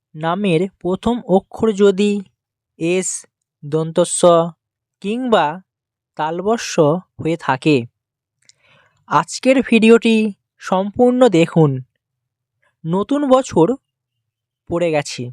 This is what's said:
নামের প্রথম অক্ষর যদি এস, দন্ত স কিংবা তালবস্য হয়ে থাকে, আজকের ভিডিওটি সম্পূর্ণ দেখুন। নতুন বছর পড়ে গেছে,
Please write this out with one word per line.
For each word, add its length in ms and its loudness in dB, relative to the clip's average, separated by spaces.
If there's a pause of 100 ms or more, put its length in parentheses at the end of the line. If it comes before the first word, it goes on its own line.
(160)
নামের 460 -2 (180)
প্রথম 360 -4 (140)
অক্ষর 460 0
যদি 360 2 (680)
এস, 300 -4 (540)
দন্ত 340 -4 (120)
স 120 -4 (840)
কিংবা 420 0 (760)
তালবস্য 560 -4 (380)
হয়ে 240 -6
থাকে, 380 0 (1300)
আজকের 520 0
ভিডিওটি 540 4 (460)
সম্পূর্ণ 680 0
দেখুন। 420 2 (1120)
নতুন 460 -4
বছর 380 2 (1000)
পড়ে 220 -2
গেছে, 420 -4